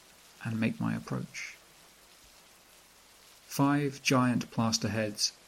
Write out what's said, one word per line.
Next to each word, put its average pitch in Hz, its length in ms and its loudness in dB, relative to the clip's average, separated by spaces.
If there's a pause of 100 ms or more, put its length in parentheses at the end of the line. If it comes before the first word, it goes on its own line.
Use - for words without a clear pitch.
(440)
and 110 160 -2
make 113 200 0
my 113 140 0
approach. - 640 -8 (1900)
Five 143 560 0
giant 127 480 4
plaster 113 380 0
heads 104 440 -2 (160)